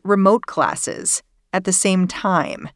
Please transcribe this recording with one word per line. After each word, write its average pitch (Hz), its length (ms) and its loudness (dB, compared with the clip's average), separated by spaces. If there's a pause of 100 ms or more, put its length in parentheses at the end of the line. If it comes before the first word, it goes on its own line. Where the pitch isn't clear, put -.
remote 196 420 4
classes - 760 -4 (300)
at 185 100 -2
the 190 100 -2
same 185 340 2
time. - 680 -2